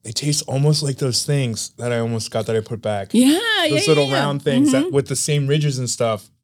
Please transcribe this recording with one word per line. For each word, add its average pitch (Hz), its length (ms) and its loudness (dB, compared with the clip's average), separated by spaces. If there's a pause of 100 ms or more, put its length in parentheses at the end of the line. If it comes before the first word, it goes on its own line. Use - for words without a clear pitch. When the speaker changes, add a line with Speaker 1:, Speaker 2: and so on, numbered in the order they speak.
Speaker 1:
They 117 80 -12
taste 147 340 -2
almost 147 360 2
like 139 160 -4
those 127 280 -2
things 131 500 -2
that 120 160 -4
I 120 60 0
almost 113 320 -4
got 113 160 -2
that 110 100 0
I 110 40 2
put 107 200 -10
back. 104 320 -4
Speaker 2:
Yeah, 269 260 6 (300)
Speaker 1:
Those - 20 0
Speaker 2:
yeah, 302 180 0
Speaker 1:
little 147 160 4
Speaker 2:
yeah, 135 60 -2
yeah. 135 100 0
Speaker 1:
round 143 220 -2
things 139 300 2
that, 139 140 2
Speaker 2:
Mm-hmm. 220 80 -6
Speaker 1:
with 139 140 2
the 135 80 -4
same 147 300 0
ridges 143 320 0
and 123 120 -4
stuff. 113 400 -2 (140)